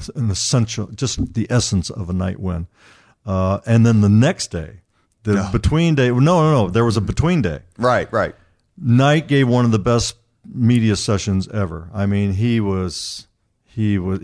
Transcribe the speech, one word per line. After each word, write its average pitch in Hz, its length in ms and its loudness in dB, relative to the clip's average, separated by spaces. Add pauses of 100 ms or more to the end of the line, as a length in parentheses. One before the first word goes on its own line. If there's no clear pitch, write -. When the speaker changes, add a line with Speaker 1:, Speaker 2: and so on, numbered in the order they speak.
(160)
Speaker 1:
an 117 140 -2
essential, 110 580 -2
just 95 480 -6
the 110 140 -4
essence 107 400 0
of 90 200 -10
a 92 40 -4
Knight 92 260 -4
win. 90 280 -6 (580)
Uh, 95 400 -2
and 117 200 4
then 110 160 4
the 101 80 4
next 127 420 4
day, 85 280 -10 (440)
the 107 120 0
Speaker 2:
No. 98 160 -2
Speaker 1:
between 151 440 0
day, 127 140 4
no, 123 100 0
no, 156 320 4
no, 110 180 2
there 113 160 2
was 110 120 2
a 110 40 0
between 151 400 0
day. 78 180 -4 (180)
Speaker 2:
Right, 120 340 0
right. 95 240 -2 (420)
Speaker 1:
Knight 143 520 2
gave 139 180 4
one 123 180 2
of 117 60 2
the 110 80 2
best 117 360 0 (300)
media 113 520 2
sessions 95 520 -2
ever. 85 440 -6
I 101 120 -4
mean, 101 280 0
he 113 260 0
was, 95 680 -4 (360)
he 104 340 -2
was, 92 260 -2